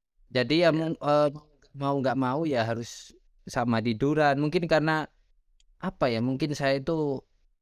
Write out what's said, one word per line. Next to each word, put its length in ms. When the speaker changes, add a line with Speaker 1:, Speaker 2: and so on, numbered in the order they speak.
Speaker 1:
Jadi 320
ya, 80
Speaker 2:
Iya. 40
Speaker 1:
mau, 200
eh, 320
mau 240
nggak 160
mau 320
ya 160
harus 480
sama 400
tiduran. 560
Mungkin 240
karena, 400
apa 320
ya, 160
mungkin 320
saya 240
itu 400